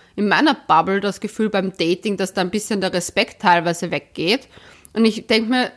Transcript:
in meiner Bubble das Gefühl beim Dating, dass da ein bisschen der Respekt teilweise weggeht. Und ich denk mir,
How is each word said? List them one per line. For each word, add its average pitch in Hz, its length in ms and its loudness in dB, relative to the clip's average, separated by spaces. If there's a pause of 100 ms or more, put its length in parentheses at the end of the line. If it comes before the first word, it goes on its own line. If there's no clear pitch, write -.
(160)
in 202 120 0
meiner 220 260 4
Bubble 175 460 2
das 196 200 -4
Gefühl 220 280 -2
beim 190 280 -2
Dating, 185 400 -2
dass 190 180 -4
da 190 80 -2
ein 180 80 -2
bisschen 208 300 -4
der 185 120 -2
Respekt - 500 -4
teilweise 170 480 2
weggeht. 165 580 -4 (460)
Und 226 100 2
ich 220 220 0
denk 226 240 0
mir, 254 260 0